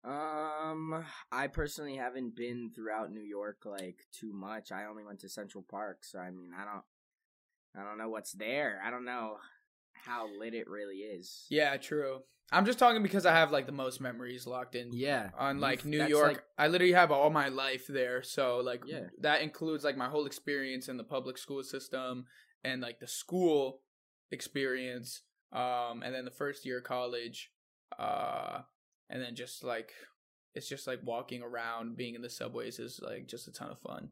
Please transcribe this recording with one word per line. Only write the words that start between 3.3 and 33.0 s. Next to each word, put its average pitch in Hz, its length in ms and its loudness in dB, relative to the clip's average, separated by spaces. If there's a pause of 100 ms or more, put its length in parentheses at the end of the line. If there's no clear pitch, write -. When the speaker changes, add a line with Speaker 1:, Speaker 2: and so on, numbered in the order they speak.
Speaker 1:
like, 98 360 -8 (120)
too 110 220 -12
much. 101 360 -10
I 101 140 -8
only 107 180 -12
went 104 180 -14
to 98 100 -14
Central 101 380 -12
Park, 101 360 -8
so, - 140 -14
I 92 120 -8
mean, 90 260 -14
I 98 80 -10
don't, 104 200 -10 (1000)
I 101 60 -10
don't 107 100 -8
know 110 120 -4
what's 107 220 -8
there. 107 520 -2
I 113 60 -2
don't 123 160 -6
know 117 300 -6 (580)
how 120 340 -6 (100)
lit 113 160 -6
it 113 140 -6
really 101 300 -8
is. 104 500 -12
Speaker 2:
Yeah, 147 300 4
true. 135 420 -2 (320)
I'm 196 140 8
just 240 120 2
talking 226 240 10
because 196 220 4
I 175 80 12
have, 160 180 10
like, 143 140 4
the 131 80 -6
most 131 300 -2
memories 123 440 -6
locked 127 280 -6
in 120 180 -4
Speaker 1:
Yeah. 127 460 2
Speaker 2:
on, 139 180 2
Speaker 1:
You've 143 60 0
Speaker 2:
like, 131 240 2
New 151 120 0
Speaker 1:
that's, 151 120 4
Speaker 2:
York. 147 240 10
Speaker 1:
like - 100 -8 (140)
Speaker 2:
I 147 100 8
literally 180 240 8
have 175 180 10
all 147 200 8
my 147 180 4
life 131 400 -2
there, 127 340 2
so, 127 360 2
like, 123 280 -2
Speaker 1:
Yeah. 139 200 -8 (140)
Speaker 2:
that 147 200 4
includes, 156 440 -2
like, 139 120 2
my 127 140 -2
whole 151 160 2
experience 135 640 -4
in 127 80 -6
the 117 60 -8
public 127 340 -4
school 139 240 -6
system 131 640 -6 (360)
and, 127 200 -2
like, 120 180 -10
the 120 60 -14
school 147 720 4 (500)
experience, 127 920 -4 (280)
um, 120 520 -2
and 127 120 -4
then 127 120 -6
the 127 40 -8
first 143 360 -6
year 127 120 -2
of 123 60 -8
college, 120 680 -4 (480)
uh, - 640 -2 (500)
and 127 120 -6
then 127 140 -8
just, 123 280 -12
like, 113 280 -4 (640)
it's - 140 -8
just, - 180 -8
like, 127 160 -6
walking 120 400 -6
around, 117 540 -6
being 120 180 -6
in 117 80 -12
the 120 80 -8
subways 117 480 -8
is, 120 240 -10